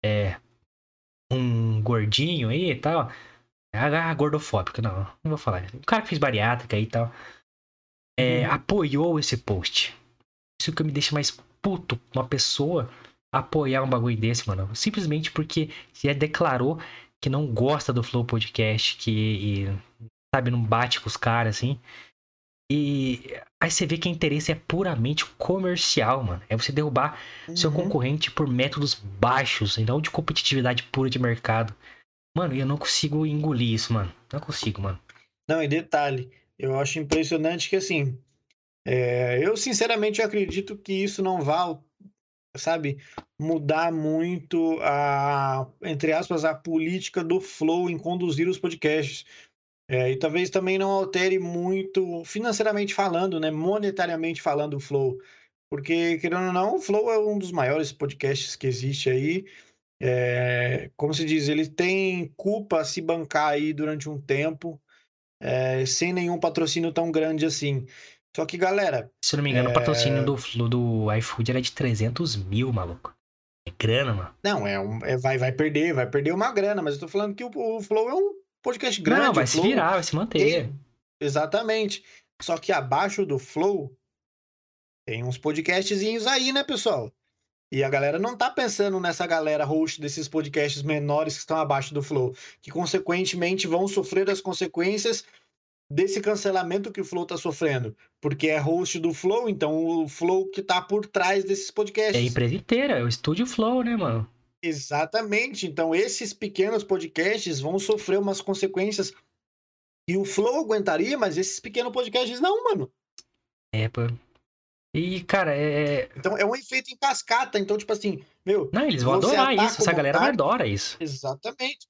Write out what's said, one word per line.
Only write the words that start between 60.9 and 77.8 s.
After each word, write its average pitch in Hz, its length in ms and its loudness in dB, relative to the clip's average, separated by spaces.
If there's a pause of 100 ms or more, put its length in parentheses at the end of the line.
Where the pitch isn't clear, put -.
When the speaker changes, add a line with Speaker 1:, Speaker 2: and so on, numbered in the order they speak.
Speaker 2:
como 147 160 0
se 156 120 -2
diz, 151 240 2
ele 151 200 2
tem 185 680 0
culpa 202 440 0
a 156 40 0
se 156 180 -6
bancar 160 480 0
aí 147 240 0
durante 151 340 -4
um 147 120 -8
tempo, 147 600 -4 (600)
é, 131 420 0
sem 170 300 0
nenhum 175 260 0
patrocínio 165 520 0
tão 170 200 0
grande 156 320 0
assim. 143 420 -2 (480)
Só 160 120 -4
que, 180 100 -10
galera, 185 540 0 (120)
Speaker 1:
Se - 120 0
eu 147 40 0
não 143 60 0
me 139 60 0
engano, 123 180 2
Speaker 2:
é - 20 0
Speaker 1:
o 120 40 0
patrocínio 123 500 2
do 139 140 0
Flo-, 117 300 -2
do 113 460 2
iFood 117 360 -2
era 127 100 2
de 123 120 -4
trezentos 120 640 0
mil, 104 360 0
maluco. 92 420 -6 (540)
É - 100 -10
grana, 117 360 2
mano. 92 280 -6
Speaker 2:
Não, 196 240 0
é 101 140 -2
um, 104 240 -4
é, 131 140 0
vai, 131 200 2
vai 127 140 2
perder, 151 400 2
vai 127 160 2
perder 143 240 2
uma 208 200 2
grana, 208 300 2
mas 147 120 -2
eu 143 60 -8
tô 165 80 -12
falando 202 260 -2
que 247 100 -10
o, 247 100 -8
o 226 280 -2